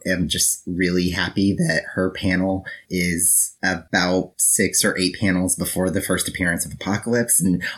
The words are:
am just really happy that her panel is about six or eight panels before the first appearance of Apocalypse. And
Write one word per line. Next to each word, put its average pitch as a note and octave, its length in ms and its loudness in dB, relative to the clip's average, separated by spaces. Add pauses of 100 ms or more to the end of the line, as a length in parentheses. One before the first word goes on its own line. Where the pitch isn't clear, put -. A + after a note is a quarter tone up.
am F2+ 220 0
just - 380 -2
really F2+ 460 2
happy G2 420 2
that D#2+ 300 0 (100)
her F#2 160 0
panel F#2+ 560 0 (240)
is F2 720 0
about F2+ 760 0
six - 460 2
or - 140 0
eight F#2 220 -2
panels F#2 360 2
before - 340 -2
the F#2 120 0
first - 260 -2
appearance E2+ 380 -2
of - 80 -10
Apocalypse. A2+ 680 0
And F2 240 2 (140)